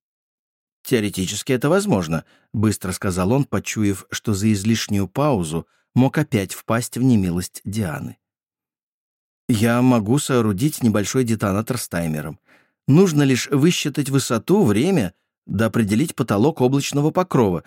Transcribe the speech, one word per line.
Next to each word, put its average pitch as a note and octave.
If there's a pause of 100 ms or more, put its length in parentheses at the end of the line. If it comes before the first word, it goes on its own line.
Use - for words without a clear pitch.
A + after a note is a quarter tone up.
(840)
"Теоретически G#2
это B2+
возможно", — G#2+ (280)
быстро G#2
сказал F#2
он, C3+
почуяв, G2+
что -
за G#2+
излишнюю G#2
паузу F#2 (280)
мог C3
опять G#2+
впасть -
в A#2+
немилость F#2+
Дианы. D#2+ (1300)
"Я A#2
могу B2
соорудить A#2+
небольшой A2
детонатор A2
с -
таймером. D#2 (480)
Нужно D3+
лишь C3
высчитать D3
высоту, C3+
время, A#2 (320)
да G#2+
определить A2
потолок B2
облачного C#3
покрова, A#2+